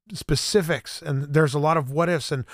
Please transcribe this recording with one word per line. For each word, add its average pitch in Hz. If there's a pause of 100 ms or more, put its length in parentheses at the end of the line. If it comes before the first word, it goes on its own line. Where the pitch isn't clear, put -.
(120)
specifics, 160
and 143
there's 147
a 147
lot 156
of 135
what 160
ifs, 165
and 135